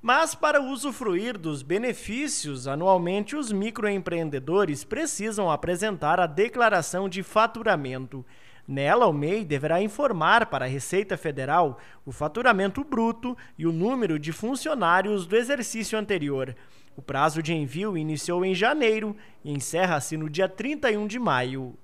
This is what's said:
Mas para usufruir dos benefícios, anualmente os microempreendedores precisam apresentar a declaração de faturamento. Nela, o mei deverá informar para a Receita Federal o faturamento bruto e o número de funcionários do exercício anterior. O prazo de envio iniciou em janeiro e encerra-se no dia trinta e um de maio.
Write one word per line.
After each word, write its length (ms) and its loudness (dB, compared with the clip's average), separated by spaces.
Mas 320 2
para 280 2
usufruir 760 -4
dos 240 -6
benefícios, 1080 -4
anualmente 640 2
os 160 -4
microempreendedores 1300 0
precisam 680 -2
apresentar 720 0
a 40 4
declaração 840 2
de 120 -6
faturamento. 1040 0
Nela, 420 4
o 40 6
mei 320 0
deverá 380 0
informar 640 2
para 180 -4
a 60 -4
Receita 480 -2
Federal 600 0
o 80 -10
faturamento 680 2
bruto 540 -2
e 100 -2
o 60 0
número 440 0
de 140 -6
funcionários 960 0
do 80 0
exercício 640 0
anterior. 560 -2
O 60 -16
prazo 420 0
de 100 -2
envio 440 -2
iniciou 480 -2
em 100 2
janeiro 600 2
e 80 -6
encerra-se 640 0
no 140 -4
dia 180 2
trinta 420 -2
e 60 2
um 120 -2
de 120 -6
maio. 640 -2